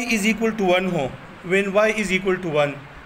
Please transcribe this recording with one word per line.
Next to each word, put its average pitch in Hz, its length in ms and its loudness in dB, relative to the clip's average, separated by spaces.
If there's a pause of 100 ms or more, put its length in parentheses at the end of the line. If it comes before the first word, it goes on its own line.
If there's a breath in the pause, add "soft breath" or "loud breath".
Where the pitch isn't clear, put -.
(180)
is 202 160 0
equal 220 300 0
to 180 100 4
one 185 220 2
हो, 135 140 0 (440)
when 196 240 2
y 214 100 4 (180)
is 185 120 0
equal 185 300 -2
to 151 100 -2
one, 143 180 2 (300)